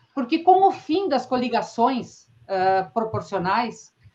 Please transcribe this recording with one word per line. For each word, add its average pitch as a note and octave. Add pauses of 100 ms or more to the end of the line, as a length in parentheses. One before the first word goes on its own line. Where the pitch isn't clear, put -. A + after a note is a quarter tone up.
(160)
porque C#4
com F#4+
o F4
fim F#4
das C4+
coligações, B3 (220)
ah, F#3+
proporcionais, A3 (220)